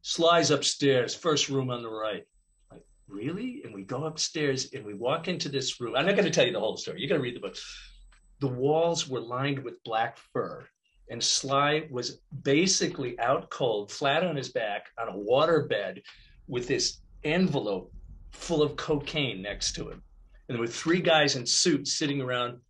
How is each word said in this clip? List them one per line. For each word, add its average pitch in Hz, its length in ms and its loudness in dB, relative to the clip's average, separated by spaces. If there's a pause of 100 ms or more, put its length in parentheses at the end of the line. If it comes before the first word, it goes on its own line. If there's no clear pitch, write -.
"Sly's 165 480 4
upstairs, 139 640 4
first 151 340 2
room 135 220 0
on 117 120 -4
the 117 60 -8 (180)
right." 98 180 -4 (480)
Like, 85 100 -20 (240)
"Really?" 175 580 -8
And 110 80 -14
we 98 120 -12
go 127 220 -6
upstairs 151 680 -4
and 107 100 -10
we 104 100 -10
walk 131 340 -2
into 165 200 -4
this 135 320 -4
room. 117 140 -6
I'm 143 120 2
not 196 100 4
gonna 185 140 4
tell 151 160 6
you 113 60 0
the 95 140 -2
whole 101 100 -2
story. - 240 -8
You're 135 120 -4
gonna 156 160 2
read 117 80 -8
the - 100 -14
book. 95 100 -10 (840)
The 139 80 -2
walls 151 600 2
were 123 120 -4
lined 127 400 -2
with 120 240 -12
black 117 340 -2 (140)
fur. 95 340 -4 (440)
And 117 120 -6
Sly 143 680 2
was 123 280 -6 (240)
basically 147 800 2
out 123 300 0
cold, 107 420 -2
flat 147 320 0
on 170 100 -2
his 127 140 -6
back, 110 380 -4 (140)
on 113 80 -4
a 95 80 -8
water 139 500 4
bed 98 360 -4 (460)
with 123 180 -4
this - 340 -2 (220)
envelope 139 680 0 (400)
full 156 300 0
of 143 140 0
cocaine 139 680 -2
next 101 340 -4
to - 140 -8
him. - 120 -16 (460)
And 127 80 -4
there 113 40 -2
were 117 60 0 (180)
three 175 160 4
guys 151 360 4
in 123 100 -6
suits - 460 2
sitting 143 280 0
around. 123 380 -2 (120)